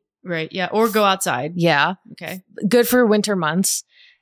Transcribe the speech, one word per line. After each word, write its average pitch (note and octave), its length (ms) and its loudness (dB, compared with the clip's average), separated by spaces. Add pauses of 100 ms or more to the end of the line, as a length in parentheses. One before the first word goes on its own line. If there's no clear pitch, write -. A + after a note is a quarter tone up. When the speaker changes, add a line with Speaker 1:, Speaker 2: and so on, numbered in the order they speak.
(240)
Speaker 1:
Right. E3 280 -8
Yeah. F3+ 200 -4
Or A3+ 160 2
go G#3+ 160 0
outside. E3+ 520 0
Speaker 2:
Yeah. E3 400 2 (160)
Speaker 1:
Okay. F3 320 -10 (240)
Speaker 2:
Good A#3+ 200 4
for B3 200 4
winter G#3+ 280 0
months. F3 480 -2 (380)